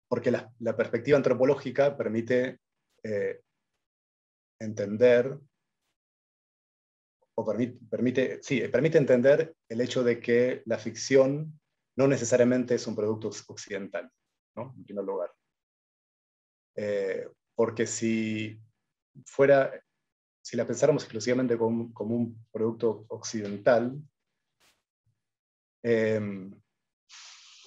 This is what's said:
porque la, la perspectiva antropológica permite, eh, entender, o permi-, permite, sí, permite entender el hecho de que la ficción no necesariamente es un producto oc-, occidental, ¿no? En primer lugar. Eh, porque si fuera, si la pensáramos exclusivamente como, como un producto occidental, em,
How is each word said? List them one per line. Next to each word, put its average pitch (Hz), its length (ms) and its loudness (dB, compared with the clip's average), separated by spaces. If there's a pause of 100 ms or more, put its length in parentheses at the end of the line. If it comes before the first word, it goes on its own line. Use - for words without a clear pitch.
porque 120 220 0
la, 117 300 -2
la 113 160 -2
perspectiva 120 400 2
antropológica 135 800 2
permite, 117 640 -2 (420)
eh, 101 400 -6 (1160)
entender, 110 800 2 (2000)
o 113 100 -4
permi-, 113 340 -4 (100)
permite, 123 540 -2
sí, 113 260 -2
permite 151 300 2
entender 135 560 4 (140)
el 113 120 -4
hecho 127 220 -2
de 117 180 0
que 120 440 0
la 113 140 -2
ficción 135 840 0 (360)
no 135 120 4
necesariamente 123 680 2
es 117 120 -2
un 110 100 -8
producto 110 320 -2
oc-, - 220 -14
occidental, 98 600 -10 (460)
¿no? 123 200 -12
En 98 80 -20
primer 101 200 -8
lugar. 95 260 -6 (1500)
Eh, 101 520 -4 (260)
porque 113 320 0
si 110 760 -4 (640)
fuera, 139 460 4 (720)
si - 140 -10
la 117 100 -2
pensáramos 139 360 2
exclusivamente 120 560 -2
como, 117 340 -2
como 110 240 -4
un 117 360 -4
producto 110 560 -2
occidental, 113 920 -2 (1800)
em, 107 720 -2 (1120)